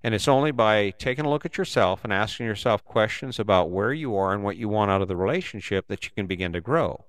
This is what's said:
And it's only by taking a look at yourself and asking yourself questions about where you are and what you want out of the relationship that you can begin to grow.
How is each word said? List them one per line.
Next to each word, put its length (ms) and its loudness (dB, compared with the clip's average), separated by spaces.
And 140 0
it's 100 0
only 240 4
by 480 4
taking 260 -2
a 60 0
look 160 -2
at 100 -8
yourself 460 2
and 100 -4
asking 340 -2
yourself 380 0
questions 540 -2
about 320 2
where 220 0
you 240 -4
are 160 2
and 100 -2
what 140 -4
you 120 -4
want 220 2
out 100 4
of 60 0
the 80 -4
relationship 720 -2
that 180 -8
you 60 -12
can 160 -6
begin 280 -4
to 60 -2
grow. 480 -2